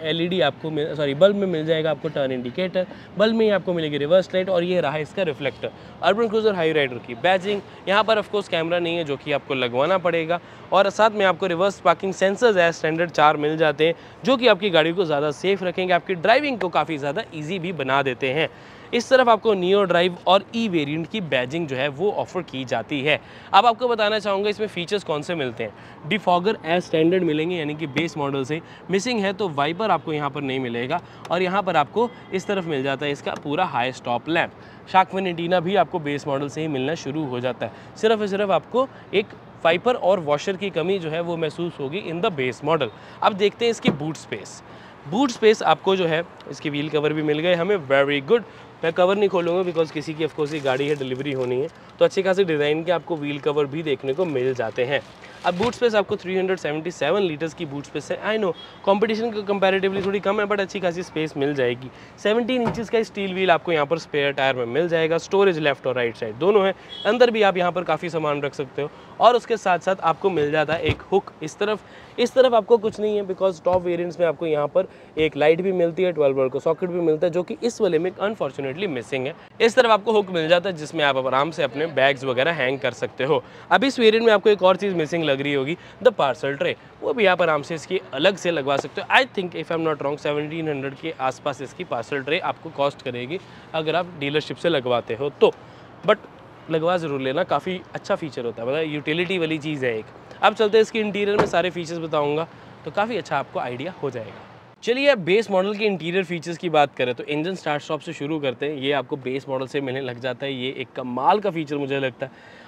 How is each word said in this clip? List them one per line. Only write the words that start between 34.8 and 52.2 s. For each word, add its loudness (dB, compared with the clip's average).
Shark 4
fin -2
antenna 0
भी 0
आपको 2
base -4
model -2
से -8
ही -4
मिलना -2
शुरू -6
हो -4
जाता -4
है, -10
सिर्फ 2
और -2
सिर्फ -2
आपको 0
एक 2
Viper 4
और 2
Washer 0
की -6
कमी -2
जो -6
है -4
वो -4
महसूस -4
होगी -6
in -4
the 2
base -4
model। 0
अब 4
देखते 0
हैं 4
इसकी 0
boot -6
space। -14
Boot 2
space 2
आपको 2
जो 0
है, 0
इसके -6
wheel -4
cover 0
भी -2
मिल 0
गए 2
हमें, 0
very 4
good। 4
मैं 0
cover 4
नहीं 2
खोलूँगा, 0
because 0
किसी -6
की -2
of -6
course -4
ये -4
गाड़ी 0
है, 0
delivery -6
होनी -2
है, -4
तो 6
अच्छी 0